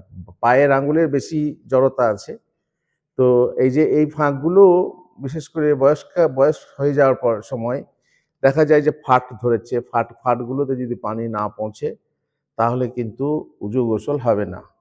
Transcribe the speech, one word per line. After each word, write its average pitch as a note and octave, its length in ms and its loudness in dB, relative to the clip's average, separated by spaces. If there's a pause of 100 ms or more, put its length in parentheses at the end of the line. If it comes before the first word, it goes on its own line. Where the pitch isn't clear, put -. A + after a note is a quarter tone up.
(400)
পায়ের C3+ 320 4
আঙ্গুলের D3 360 0
বেশি D3+ 580 -6
জড়তা C3 360 0
আছে, A2 360 -4 (760)
তো B2+ 400 2
এই B2+ 140 2
যে D3 140 2
এই D3+ 220 2
ফাঁকগুলো, D#3+ 840 2 (300)
বিশেষ D3 260 -10
করে D3+ 260 0
বয়স্কা-, D3 540 2
বয়স C#3 280 2 (220)
হয়ে C#3 160 -2
যাওয়ার C3+ 200 4
পর A#2 280 -2
সময় A#2+ 420 -8 (580)
দেখা C#3 220 4
যায় D3+ 180 4
যে C#3+ 80 0
ফাট B2+ 320 2 (200)
ধরেছে, A#2+ 380 -2
ফাট, A#2 320 -4 (100)
ফাটগুলোতে B2+ 540 -2
যদি A#2+ 180 -6
পানি A2 340 -8
না G#2+ 200 -4
পৌঁছে, G#2+ 480 -8 (600)
তাহলে A#2+ 320 -2
কিন্তু B2 720 -6
উজু A#2 260 -2
গোসল A2+ 320 -2
হবে G#2+ 280 -2
না। F2+ 160 -14 (180)